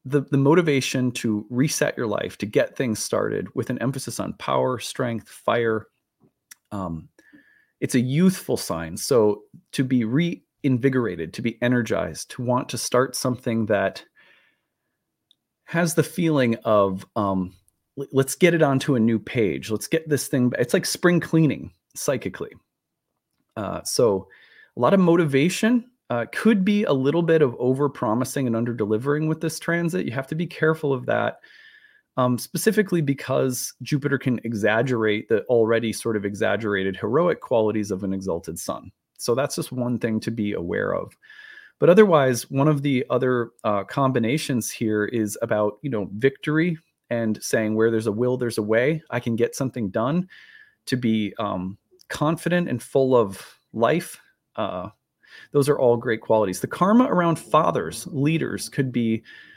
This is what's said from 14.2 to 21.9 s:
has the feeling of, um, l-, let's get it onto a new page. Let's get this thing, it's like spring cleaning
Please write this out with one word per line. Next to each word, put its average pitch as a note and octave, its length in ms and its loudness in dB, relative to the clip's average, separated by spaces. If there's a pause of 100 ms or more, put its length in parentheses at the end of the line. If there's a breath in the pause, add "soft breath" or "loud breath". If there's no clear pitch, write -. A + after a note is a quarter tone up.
has E3+ 280 0
the D#3+ 80 4
feeling C#3 540 2 (100)
of, G2 400 2 (100)
um, F#2+ 380 0 (440)
l-, C#3 140 -8
let's C3+ 220 2
get F3 180 4
it E3 80 2
onto C3+ 360 2
a A#2 40 2
new A2+ 180 2
page. F#2+ 520 -2
Let's G#2+ 160 -4
get D#3+ 200 -2
this D3+ 220 -2
thing, B2 300 2
it's - 160 0
like - 100 2
spring F3 340 2
cleaning D3+ 540 0 (220)